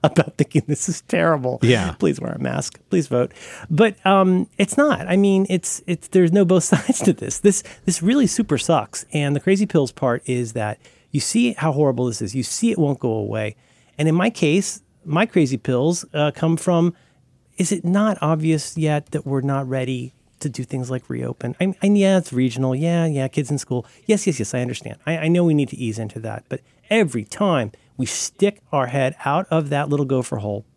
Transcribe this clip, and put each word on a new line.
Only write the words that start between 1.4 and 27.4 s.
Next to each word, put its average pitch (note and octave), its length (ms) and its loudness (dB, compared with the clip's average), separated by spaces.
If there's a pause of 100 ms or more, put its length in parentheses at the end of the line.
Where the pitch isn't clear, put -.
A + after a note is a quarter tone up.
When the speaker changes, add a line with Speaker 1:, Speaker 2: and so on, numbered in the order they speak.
Speaker 2:
Yeah. A2 300 4
Speaker 1:
Please D2+ 280 0
wear E2+ 120 -6
a - 60 -8
mask. - 400 -4 (120)
Please E3+ 160 0
vote. B2 260 -2 (380)
But, G3+ 340 2
um, F#3 440 4 (100)
it's - 180 2
not. C#4+ 320 2
I F3+ 80 2
mean, G3 320 4
it's, - 380 -4
it's, F3 220 -6
there's F3+ 240 4
no G3+ 120 6
both F3 200 4
<laughs> - 80 2
sides - 300 0
to F#3 120 4
this. - 240 -8
This, G3+ 240 2 (240)
this F3 160 -2
really A#3+ 240 4
super F3 320 0
sucks. - 560 -2
And C#3+ 200 0
the C#3+ 60 -2
crazy G3 240 2
pills D3 280 0
part B2 340 -2
is B2 260 -4
that G#2+ 260 -4 (340)
you C#3+ 80 0
see A#3+ 320 0
how D#3 200 -2
horrible C3+ 340 2
this A2+ 140 -4
is. G#2 140 -6
You C3 80 -2
see - 300 -2
it F#3 60 -2
won't C#3+ 200 0
go A#2+ 140 -2
away. G#2+ 420 -4 (420)
And D3+ 120 0
in D#3 60 2
my F3+ 160 2
case, F3 520 0 (220)
my E3 220 0
crazy C#3 300 0
pills, C3+ 560 -2
uh, D3 220 0
come E3 220 0
from, E3+ 380 2 (640)
is F3+ 140 -2
it F#3+ 140 -4
not G3+ 360 0
obvious D#3 560 0
yet D3+ 360 -2
that D3 140 -6
we're C3+ 160 -2
not C#3 260 -2
ready B2+ 460 -6 (260)
to D#3 80 -4
do B2 160 -8
things B2+ 260 -8
like B2+ 200 -8
reopen? B2 500 -6
I, F#3 220 0
and G3+ 160 4
yeah, G3 200 4
it's E3+ 140 -4
regional. B2+ 420 0
Yeah, E3 320 0
yeah, C#3 220 -2
kids C#3+ 220 -4
in C#3+ 80 -2
school. B2 260 -4 (220)
Yes, G#3 200 2
yes, D#3+ 120 -2
yes, - 160 -4
I B2+ 60 0
understand. - 460 -8
I, E3 120 -4
I D#3 100 -2
know F3 160 4
we D#3+ 100 4
need C#3+ 140 0
to - 80 -12
ease A2+ 220 -6
into A2+ 220 -8
that. A2 280 -10
But B2+ 140 -8 (260)
every E3 360 0
time C#3+ 480 0 (240)